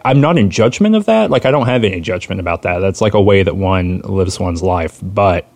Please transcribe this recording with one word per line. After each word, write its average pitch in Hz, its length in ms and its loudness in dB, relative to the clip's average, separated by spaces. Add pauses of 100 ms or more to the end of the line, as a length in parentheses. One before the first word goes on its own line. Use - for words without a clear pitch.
I'm 135 160 4
not 160 160 2
in 101 140 2
judgment 208 440 2
of 208 100 0
that. 220 260 2
Like, 131 140 0
I 131 60 2
don't 135 160 2
have 127 180 0
any 92 160 -2
judgment 95 400 -6
about 85 220 -4
that. 90 160 -2
That's, 95 200 -2
like, 107 140 0
a 104 80 4
way 98 220 4
that 87 120 -2
one 92 460 -2
lives 95 380 -4
one's 87 220 -4
life, 90 400 -4
but 98 540 0